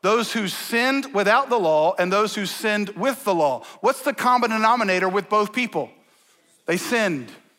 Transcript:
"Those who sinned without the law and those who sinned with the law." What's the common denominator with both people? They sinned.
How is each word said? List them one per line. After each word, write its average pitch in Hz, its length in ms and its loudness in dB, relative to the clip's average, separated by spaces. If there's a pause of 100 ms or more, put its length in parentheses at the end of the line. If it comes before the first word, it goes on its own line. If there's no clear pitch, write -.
"Those 220 300 0
who 214 160 -4
sinned 262 640 -2
without 214 360 2
the 240 100 2
law 156 400 4
and 180 140 0
those 208 220 0
who 208 100 -4
sinned 208 460 -2
with 240 340 -4
the 196 100 2
law." 143 300 0 (160)
What's 262 220 0
the 285 100 0
common 247 380 2
denominator 220 580 2
with 190 180 -2
both 214 240 0
people? 156 400 -4 (760)
They 170 100 0
sinned. 175 520 -2 (300)